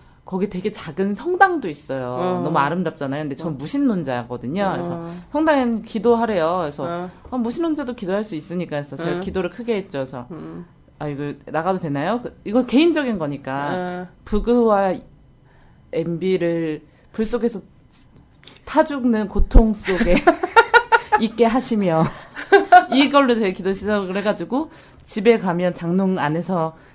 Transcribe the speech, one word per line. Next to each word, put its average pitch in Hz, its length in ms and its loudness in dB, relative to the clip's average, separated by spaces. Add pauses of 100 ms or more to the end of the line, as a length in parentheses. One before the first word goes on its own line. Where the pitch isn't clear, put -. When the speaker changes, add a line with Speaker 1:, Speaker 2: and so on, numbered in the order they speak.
(260)
Speaker 1:
거기 185 240 -4
되게 180 220 -6
작은 196 420 -4
성당도 349 540 0
있어요. 131 500 -6
Speaker 2:
어. 180 260 -2
Speaker 1:
너무 156 140 0
아름답잖아요. 147 640 -2
근데 139 140 -6
전 160 160 -6
Speaker 2:
어. 135 40 -8
Speaker 1:
무신론자거든요. 147 1160 -2
그래서 170 240 -6
Speaker 2:
어. 170 180 -10 (180)
Speaker 1:
성당엔 269 520 2
기도하래요. 214 800 0
그래서 147 240 -6
Speaker 2:
어. 175 240 -6 (200)
Speaker 1:
아, 254 60 -6
무신론자도 254 580 -4
기도할 202 300 -4
수 208 100 -12
있으니까 160 420 -6
해서 143 200 -8
제가 170 220 -4
Speaker 2:
어. - 20 -6
Speaker 1:
기도를 185 300 -4
크게 233 260 -4
했죠. 190 220 -8
그래서 131 340 -8
Speaker 2:
음. 160 340 -14 (320)
Speaker 1:
아, 147 100 -8
이거 147 260 -6 (120)
나가도 180 320 -2
되나요? 170 440 -4
그, - 220 -12
이거 247 220 0
개인적인 277 520 2
거니까. 143 540 -4
Speaker 2:
어. 180 360 -6 (160)
Speaker 1:
북의와 208 720 4 (1000)
엠비를 165 880 -2 (300)
불 220 120 -2
속에서 220 360 -2 (1040)
타 311 200 4
죽는 240 440 0
고통 214 460 6
속에 196 420 2 (540)
<laughs> 453 500 4
있게 226 240 2
하시며, 214 600 2 (880)
이걸로 269 440 4
제 208 160 0
기도 190 200 -4
시작을 196 440 -2
해가지고, 208 540 -2 (340)
집에 220 340 2
가면 175 360 -2
장롱 185 440 0
안에서 160 580 -2 (180)